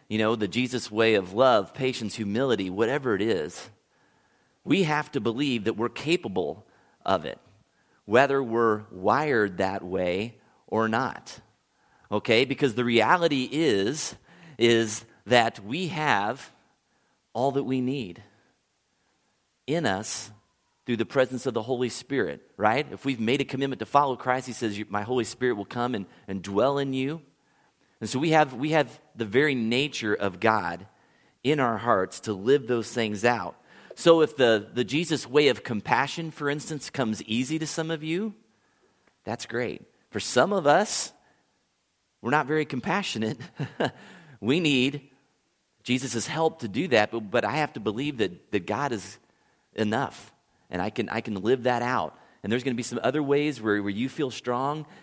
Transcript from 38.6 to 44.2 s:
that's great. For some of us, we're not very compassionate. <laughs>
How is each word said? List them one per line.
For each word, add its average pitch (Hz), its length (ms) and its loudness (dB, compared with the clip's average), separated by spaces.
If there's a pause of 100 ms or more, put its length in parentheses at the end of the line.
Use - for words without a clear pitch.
that's 113 220 -8
great. 120 360 -4 (280)
For 104 100 -4
some - 320 4
of 185 140 0
us, 175 460 4 (1080)
we're 110 80 -4
not 143 160 2
very 151 180 0
compassionate. 135 720 -4 (400)
<laughs> - 120 -2 (480)